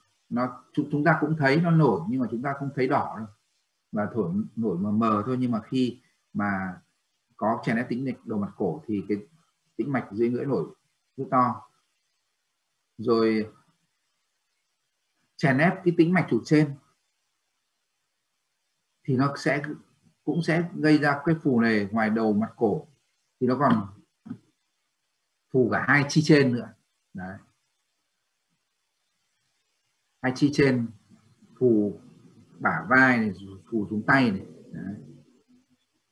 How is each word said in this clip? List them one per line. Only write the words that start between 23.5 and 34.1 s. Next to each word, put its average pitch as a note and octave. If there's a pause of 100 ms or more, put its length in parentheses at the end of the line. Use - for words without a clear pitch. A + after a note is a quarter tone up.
còn A#2 (1600)
phù B2
cả G2
hai C#3
chi D#3
trên C#3+
nữa. A#2 (420)
Đấy. F#2 (2750)
Hai B2+
chi C#3+
trên, B2 (680)
phù G#2+ (580)
bả E2
vai B2+
này, G#2+ (380)
phù G#2
xuống G#2+
tay C3+